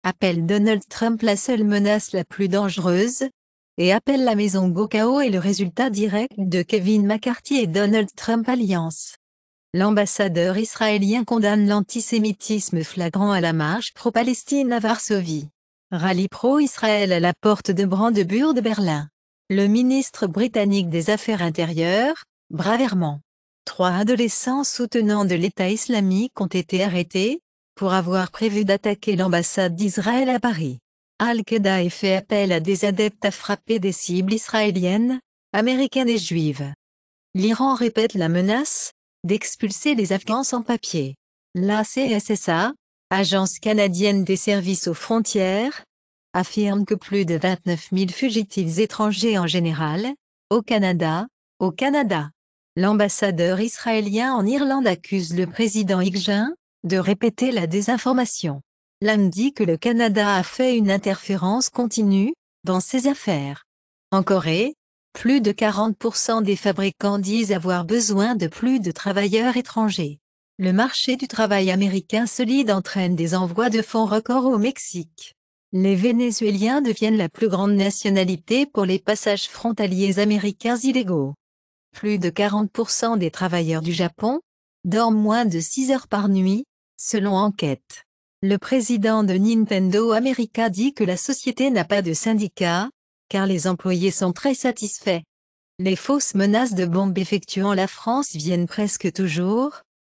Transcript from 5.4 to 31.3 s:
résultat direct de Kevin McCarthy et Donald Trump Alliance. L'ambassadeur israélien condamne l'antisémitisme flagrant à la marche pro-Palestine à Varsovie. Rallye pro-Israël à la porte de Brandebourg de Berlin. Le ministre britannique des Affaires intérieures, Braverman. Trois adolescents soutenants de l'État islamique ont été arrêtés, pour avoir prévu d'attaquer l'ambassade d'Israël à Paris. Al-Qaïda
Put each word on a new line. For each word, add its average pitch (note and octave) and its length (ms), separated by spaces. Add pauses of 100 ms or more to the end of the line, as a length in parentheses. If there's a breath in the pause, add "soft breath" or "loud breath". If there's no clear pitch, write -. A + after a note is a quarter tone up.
résultat G3 500
direct G#3 480
de F#3 240
Kevin G3+ 420
McCarthy A3 520
et A#3 100
Donald G#3 480
Trump A3+ 340
Alliance. F#3+ 680 (580)
L'ambassadeur F#3+ 840
israélien G#3+ 640
condamne G#3 420
l'antisémitisme G#3 1200
flagrant F#3 480
à F#3 80
la E3 120
marche D#3+ 420
pro-Palestine B3 800
à A#3+ 60
Varsovie. F#3+ 720 (420)
Rallye F#3 380
pro-Israël A3 840
à E3+ 60
la F3 160
porte G#3 380
de F#3+ 120
Brandebourg G#3 720
de A#3+ 60
Berlin. F#3 480 (420)
Le G3 160
ministre B3 640
britannique G3+ 600
des E3 220
Affaires G#3 320
intérieures, E3+ 800 (260)
Braverman. F3+ 720 (440)
Trois F3+ 260
adolescents A#3+ 720
soutenants G#3+ 600
de F#3 100
l'État F#3 340
islamique G#3 720
ont F#3+ 60
été F#3 380
arrêtés, F#3+ 560 (340)
pour F#3 180
avoir F#3 380
prévu G#3+ 340
d'attaquer G3+ 520
l'ambassade F3 600
d'Israël G#3+ 540
à A#3+ 100
Paris. D#3+ 380 (400)
Al-Qaïda G#3 640